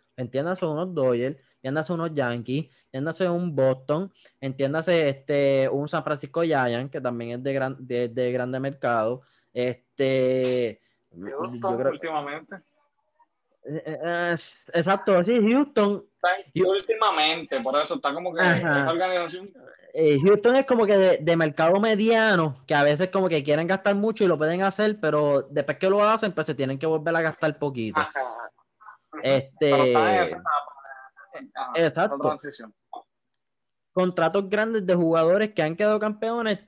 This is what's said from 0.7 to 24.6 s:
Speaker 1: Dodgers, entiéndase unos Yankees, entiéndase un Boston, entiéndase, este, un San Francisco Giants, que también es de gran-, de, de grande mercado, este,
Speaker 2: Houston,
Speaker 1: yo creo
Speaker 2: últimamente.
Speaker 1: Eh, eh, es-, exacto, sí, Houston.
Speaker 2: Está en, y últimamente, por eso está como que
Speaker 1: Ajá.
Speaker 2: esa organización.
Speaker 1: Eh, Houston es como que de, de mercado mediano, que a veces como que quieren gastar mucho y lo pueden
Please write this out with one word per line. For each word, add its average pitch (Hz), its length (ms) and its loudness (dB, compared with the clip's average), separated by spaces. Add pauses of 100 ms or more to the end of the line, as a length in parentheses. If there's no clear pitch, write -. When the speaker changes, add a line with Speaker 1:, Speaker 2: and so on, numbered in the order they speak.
Speaker 1:
Dodgers, 131 420 0 (200)
entiéndase 151 360 -4
unos 165 220 -4
Yankees, 127 500 -4 (200)
entiéndase 160 440 -4
un 175 260 -2
Boston, 135 560 0 (300)
entiéndase, 139 680 0
este, 135 600 0
un 143 180 -4
San 156 160 -4
Francisco 147 380 -6
Giants, 131 500 -2
que 151 80 -8
también 120 320 -6
es 123 120 -10
de 135 100 -4
gran-, 135 260 -4
de, 123 300 -4
de 123 220 -2
grande 127 280 -4
mercado, 127 600 -2 (320)
este, 127 1300 -2 (340)
Speaker 2:
Houston, 123 560 -8
Speaker 1:
yo 117 60 -2
creo 127 140 0
Speaker 2:
últimamente. 151 640 -8 (1120)
Speaker 1:
Eh, 151 200 -8
eh, 170 480 -4
es-, - 400 -10
exacto, 180 500 2
sí, 220 160 0
Houston. 214 640 2 (120)
Speaker 2:
Está 185 220 -2
en, 196 160 -14
y 165 100 0
últimamente, 180 1000 0
por 131 180 -2
eso 151 160 -2
está 143 180 -4
como 175 200 -8
que 170 80 -2
Speaker 1:
Ajá. 165 400 2
Speaker 2:
esa 139 100 0
organización. 180 600 -4 (420)
Speaker 1:
Eh, 151 280 4
Houston 208 360 6
es 269 100 4
como 226 180 4
que 202 100 4
de, 185 220 6
de 165 200 2
mercado 165 420 2
mediano, 214 880 2
que 156 80 0
a 143 80 4
veces 147 260 2
como 190 180 2
que 156 160 0
quieren 147 220 2
gastar 190 300 2
mucho 214 280 0
y 190 40 4
lo 165 100 4
pueden 160 240 0